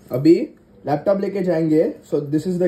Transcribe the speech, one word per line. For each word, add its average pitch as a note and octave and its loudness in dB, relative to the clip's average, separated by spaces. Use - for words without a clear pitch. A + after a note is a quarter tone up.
अभी D#3 4
Laptop F#3+ -2
लेके G3 -6
जाएंगे, E3 0
so D#3 -2
this D#3 -2
is F#3 -2
the F3+ 2